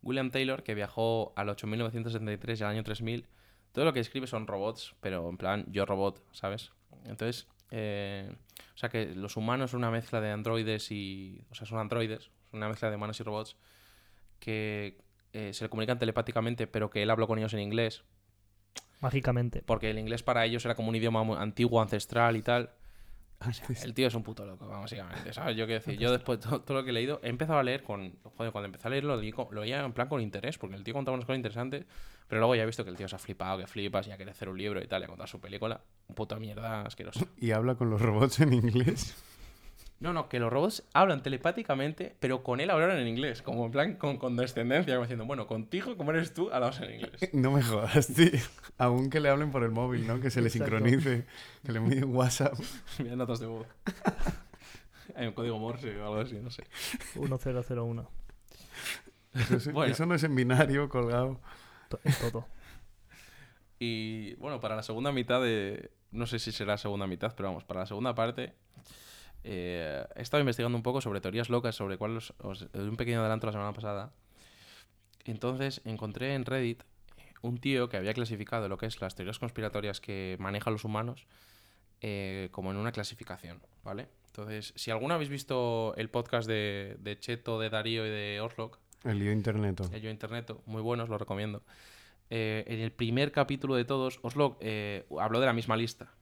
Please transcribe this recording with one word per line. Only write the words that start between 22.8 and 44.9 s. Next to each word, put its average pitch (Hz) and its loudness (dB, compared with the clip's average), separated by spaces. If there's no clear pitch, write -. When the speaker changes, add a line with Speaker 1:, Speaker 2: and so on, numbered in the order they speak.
Speaker 3:
Ah, - -2
Speaker 1:
O 123 -2
sea, - -10
Speaker 3:
sí, 127 -2
sí. - -8
Speaker 1:
el 123 -8
tío 127 4
es 113 0
un 110 -2
puto 110 -10
loco, 95 -14
básicamente, 98 -10
¿sabes? 135 -2
Yo 110 0
quiero 110 0
decir, - -4
yo 117 4
Speaker 2:
Ancestral. 123 6
Speaker 1:
después 120 -2
todo, 123 0
todo 139 -2
lo 131 -4
que 131 -4
he 123 0
leído, 127 0
he 117 -2
empezado 156 2
a 135 4
leer 127 0
con, 95 -8
joder, 113 -4
cuando 101 -4
empecé 95 -8
a 117 -2
leerlo, 139 0
lo 110 -2
leí 107 -4
co-, 113 -6
lo 107 -6
leía 131 -2
en 123 -4
plan 127 0
con 147 0
interés, 110 -4
porque 95 -8
el 101 -12
tío 113 -6
contaba 131 0
unas 123 -4
cosas 131 0
interesantes, 123 -4
pero 110 0
luego 120 8
ya 110 4
he - 2
visto 113 -4
que 95 -8
el 90 -10
tío 95 -6
se 95 -8
ha 92 -10
flipado, 95 -4
que 92 -8
flipas, 101 -2
ya 104 -10
quiere 95 -12
hacer - -8
un 95 -6
libro 101 -2
y - -10
tal, 95 -2
y - -8
ha - -12
contado 87 -12
su 98 -12
película, 104 -6
un - -12
puta 107 -4
mierda 107 -6
asquerosa. 107 -4
Speaker 3:
<laughs> - -20
¿Y 117 2
habla 117 4
con 120 2
los 107 4
robots 117 6
en 151 8
inglés? 123 4
Speaker 1:
No, 170 0
no, 160 -2
que 127 0
los 117 4
robots 156 2
hablan 165 8
telepáticamente, 143 0
pero 127 2
con 131 0
él 175 0
hablaron 175 6
en 120 2
inglés, 123 -2
como 120 -2
en 113 -4
plan 151 2
con 139 0
condescendencia, 127 2